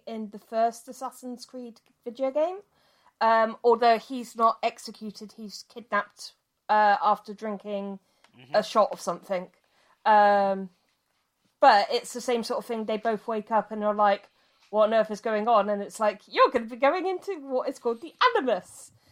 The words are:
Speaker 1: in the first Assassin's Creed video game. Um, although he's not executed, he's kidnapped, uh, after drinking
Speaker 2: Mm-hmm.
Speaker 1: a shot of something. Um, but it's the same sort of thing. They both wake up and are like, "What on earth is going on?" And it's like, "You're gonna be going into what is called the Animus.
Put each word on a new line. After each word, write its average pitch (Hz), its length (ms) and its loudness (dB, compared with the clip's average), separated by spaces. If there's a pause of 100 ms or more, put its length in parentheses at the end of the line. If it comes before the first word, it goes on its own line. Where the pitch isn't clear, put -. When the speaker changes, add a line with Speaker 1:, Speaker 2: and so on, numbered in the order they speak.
Speaker 1:
in 220 240 -10
the 214 80 -18
first 226 500 -4
Assassin's 247 580 -14
Creed 247 340 -18 (240)
video 262 260 -6
game. 339 320 -2 (600)
Um, 226 420 2
although 233 340 4
he's 247 380 -12
not 226 260 2
executed, 214 680 -10
he's 214 320 -18
kidnapped, - 680 -8 (340)
uh, 208 340 6
after 208 320 0
drinking 202 640 -8 (400)
Speaker 2:
Mm-hmm. 123 160 -12
Speaker 1:
a 214 80 4
shot 208 300 2
of 185 80 -12
something. 180 500 -8 (540)
Um, 202 680 4 (880)
but 226 300 8
it's 240 240 -4
the 247 80 -8
same 233 220 -2
sort 240 140 -6
of 208 80 -8
thing. 226 200 -6
They 220 100 -2
both 220 300 -4
wake 220 240 -8
up 214 200 0
and 214 140 -8
are 208 100 0
like, 202 360 0 (400)
"What 214 140 4
on 214 100 0
earth 214 160 2
is 208 100 -8
going 214 280 -2
on?" 208 200 4
And 202 140 -4
it's - 180 -14
like, 214 260 -2
"You're 494 220 2
gonna 233 160 -2
be 233 120 -12
going 302 300 0
into 370 340 -6
what 269 280 -6
is 277 100 -10
called 233 220 -6
the - 140 -18 (200)
Animus. 247 580 -4 (200)